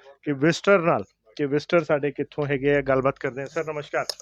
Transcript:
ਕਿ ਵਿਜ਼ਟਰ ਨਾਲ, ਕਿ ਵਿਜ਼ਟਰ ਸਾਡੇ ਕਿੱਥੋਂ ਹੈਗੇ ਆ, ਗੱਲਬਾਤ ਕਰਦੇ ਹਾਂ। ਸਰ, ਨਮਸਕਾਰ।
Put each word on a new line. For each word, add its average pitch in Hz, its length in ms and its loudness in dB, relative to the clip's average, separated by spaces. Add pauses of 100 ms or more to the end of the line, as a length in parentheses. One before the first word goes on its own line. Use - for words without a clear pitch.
(240)
ਕਿ 147 100 -2
ਵਿਜ਼ਟਰ 165 460 4
ਨਾਲ, 156 240 0 (320)
ਕਿ 147 100 -2
ਵਿਜ਼ਟਰ 147 380 0
ਸਾਡੇ 143 280 0
ਕਿੱਥੋਂ 143 340 -6
ਹੈਗੇ 143 300 0
ਆ, 139 60 2
ਗੱਲਬਾਤ 135 380 0
ਕਰਦੇ 131 220 -6
ਹਾਂ। 139 60 -10
ਸਰ, 156 180 -6
ਨਮਸਕਾਰ। 147 400 -6 (160)